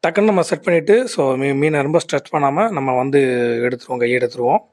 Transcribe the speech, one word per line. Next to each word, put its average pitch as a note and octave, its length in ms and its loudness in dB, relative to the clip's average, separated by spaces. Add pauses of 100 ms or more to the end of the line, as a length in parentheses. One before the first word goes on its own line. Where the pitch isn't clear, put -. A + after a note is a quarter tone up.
டக்குன்னு F#3 180 2
நம்ம G3+ 180 2
செட் - 200 -4
பண்ணிட்டு, F#3 460 2
so C3+ 320 0
மீ-, C#3 140 -2
மீனை D3 280 0
ரொம்ப D#3 160 0
ஸ்ட்ரெச் - 360 -4
பண்ணாம D3+ 360 0
நம்ம C3+ 260 -2
வந்து C3+ 240 2 (420)
எடுத்துருவோம், B2 360 -4
கையை A#2+ 200 0
எடுத்துருவோம். B2 400 -2 (140)